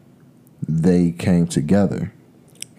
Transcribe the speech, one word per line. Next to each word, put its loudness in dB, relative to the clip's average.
they 2
came 0
together -2